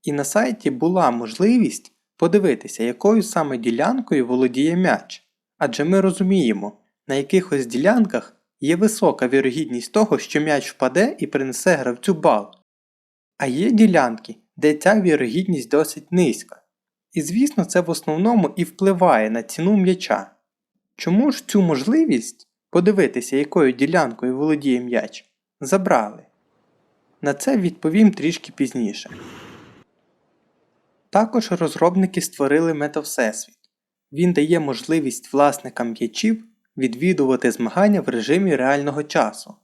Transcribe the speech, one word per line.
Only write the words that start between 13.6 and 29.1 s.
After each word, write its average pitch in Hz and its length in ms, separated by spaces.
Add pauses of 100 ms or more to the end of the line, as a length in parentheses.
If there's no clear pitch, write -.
ділянки, 160 640 (220)
де 151 160
ця 196 280
вірогідність 151 680
досить 151 420
низька. 175 500 (500)
І 165 100
звісно, 190 440
це 180 160
в 165 80
основному 175 680
і 180 80
впливає 175 680
на 113 140
ціну 196 340
м'яча. 180 540 (640)
Чому 226 360
ж - 160
цю 202 140
можливість 170 840 (220)
подивитися, 175 680
якою 143 340
ділянкою 131 680
володіє 143 420
м'яч, 120 460 (360)
забрали? 139 640 (960)
На 143 120
це 262 240
відповім 185 540
трішки 160 440
пізніше. 120 540 (2000)